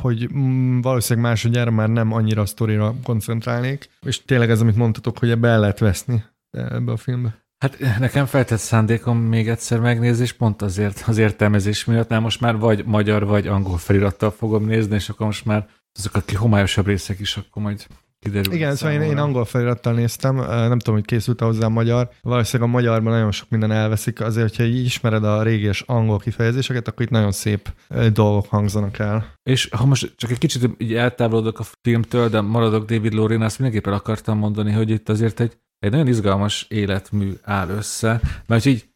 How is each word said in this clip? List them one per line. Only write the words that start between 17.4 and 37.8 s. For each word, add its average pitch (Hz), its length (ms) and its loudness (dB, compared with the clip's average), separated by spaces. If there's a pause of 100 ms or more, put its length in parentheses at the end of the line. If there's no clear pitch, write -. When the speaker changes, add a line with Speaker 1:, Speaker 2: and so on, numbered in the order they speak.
Speaker 2:
majd 104 240 -8 (320)
kiderül 101 340 -2
Speaker 1:
Igen, 156 240 0
szóval 151 180 -2
én, 147 60 0
én 156 60 0
Speaker 2:
számomra. 147 180 0
Speaker 1:
angol 127 200 0
felirattal 120 500 -2
néztem, 120 440 0
ö, 127 60 -2 (240)
nem 120 100 2
tudom, 110 160 0
hogy 107 100 0
készült 117 360 -2
hozzá 113 280 0
magyar. 117 400 0 (120)
Valószínűleg 120 500 0
a - 20 0
magyarban 113 400 2
nagyon 110 200 2
sok - 180 -8
minden 110 220 0
elveszik, 110 480 -2
azért, 113 360 0
hogyha 120 160 0
így 123 120 0
ismered 110 400 0
a 107 180 2
régi 110 240 2
és 98 140 0
angol 110 380 0
kifejezéseket, 120 720 -2
akkor - 160 -4
itt 117 60 -4
nagyon 107 220 2
szép, - 400 -4 (160)
ö, 117 220 2
dolgok 104 380 2
hangzanak 104 500 0
el. 107 280 -2 (160)
Speaker 2:
És 127 300 0
ha 113 120 0
most 135 320 2
csak 117 140 -8
egy 120 80 -2
kicsit 123 400 0
így 110 160 -4
eltávolodok 113 640 0
a 113 60 -8 (180)
filmtől, 117 460 2
de 110 120 2
maradok 110 500 0
David 110 220 0
Lowry-nál, 110 340 2
azt 107 120 -4
mindenképpen 107 360 0
akartam 107 440 -2
mondani, 104 340 0
hogy 110 180 0
itt 110 180 -2
azért 110 320 0
egy, 117 160 -2 (220)
egy 101 120 -2
nagyon 143 160 2
izgalmas 104 600 0
életmű 98 640 -2 (100)
áll 98 260 -4
össze, 110 520 -2 (260)